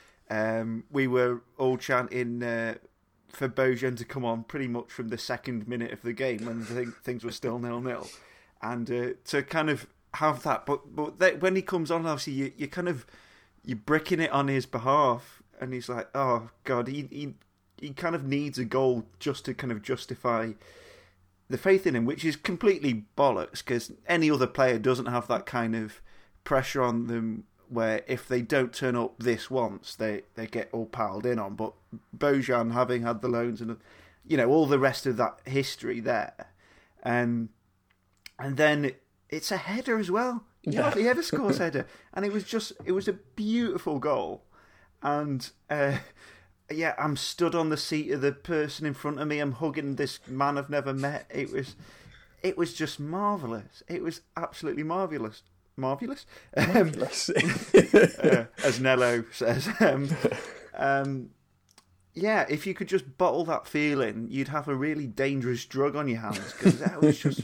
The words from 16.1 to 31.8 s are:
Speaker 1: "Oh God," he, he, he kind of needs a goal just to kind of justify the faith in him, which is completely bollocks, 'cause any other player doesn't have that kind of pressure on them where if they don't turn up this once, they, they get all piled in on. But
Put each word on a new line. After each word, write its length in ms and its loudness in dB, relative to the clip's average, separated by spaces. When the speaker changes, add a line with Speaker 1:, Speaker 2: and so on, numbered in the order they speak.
Speaker 1:
"Oh 360 0
God," 240 0
he, 220 -8
he, 240 -10
he 100 -10
kind 240 -2
of 100 -4
needs 340 -2
a 60 -2
goal 420 2
just 280 -4
to 80 -4
kind 180 -6
of 100 -6
justify 720 -2
the 100 -2
faith 280 6
in 100 4
him, 80 2
which 200 -2
is 120 0
completely 680 2
bollocks, 480 2
'cause 280 -2
any 240 4
other 160 4
player 320 4
doesn't 280 2
have 220 -2
that 180 -2
kind 300 -2
of 240 -8
pressure 380 2
on 240 0
them 380 -4
where 380 0
if 220 -4
they 140 2
don't 300 0
turn 240 -2
up 220 -2
this 320 -2
once, 440 -2
they, 280 -4
they 120 -8
get 260 -6
all 140 -4
piled 400 -4
in 120 2
on. 180 -6
But 160 -4